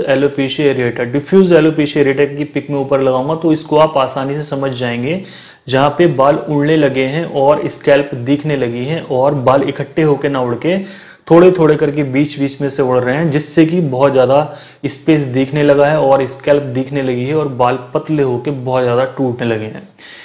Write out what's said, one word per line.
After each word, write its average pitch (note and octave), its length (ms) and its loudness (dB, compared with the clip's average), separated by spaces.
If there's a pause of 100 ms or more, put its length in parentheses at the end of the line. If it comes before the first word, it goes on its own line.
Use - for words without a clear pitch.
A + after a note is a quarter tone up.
alopecia C#3 640 0
areata। B2 340 -2
diffuse F3 500 2
alopecia D3+ 500 2
areata C#3 300 0
की D3 120 -6
pic C#3+ 260 -8
मैं C#3+ 80 -2
ऊपर C3+ 220 0
लगाऊंगा, C3 340 0
तो D#3+ 180 0
इसको D3+ 240 -2
आप D#3 200 2
आसानी C3+ 380 -2
से D3+ 80 -6
समझ C3+ 280 -4
जाएंगे। B2 500 -4 (460)
जहाँ C3+ 220 2
पे E3+ 200 2
बाल C#3 300 4
उड़ने D3 380 0
लगे C3+ 280 0
हैं D3 200 -4
और C#3+ 420 0
scalp C#3+ 480 0
दिखने C#3+ 420 -2
लगी B2 280 -4
है D#3 160 -6
और C#3 320 0
बाल C3 300 2
इकट्ठे C#3+ 380 -4
होके D3 280 2
ना C3+ 120 -2
उड़ A#2+ 140 -2
के E3 220 -2 (540)
थोड़े F3 200 8
थोड़े D#3 240 2
करके D3 280 -2
बीच C#3 360 -2
बीच C#3 220 -4
में C#3+ 80 -2
से C#3 120 -4
उड़ B2+ 160 2
रहे B2 180 0
हैं, E3 160 0
जिससे D3+ 340 2
कि F3 160 0
बहुत C3+ 300 2
ज़्यादा C3+ 460 2 (280)
space D3 380 0
दिखने C3+ 400 -2
लगा C#3+ 240 4
है D#3 120 0
और C3+ 280 2
scalp C#3+ 360 0 (100)
दिखने C3 280 -4
लगी B2+ 240 -2
है D3 100 -2
और D3+ 200 -2
बाल B2 240 0 (140)
पतले D3+ 300 -2
होके B2 280 -2
बहुत B2+ 320 -2
ज़्यादा B2 240 0
टूटने B2+ 400 -4
लगे G#2+ 180 -4
हैं। - 220 -14 (380)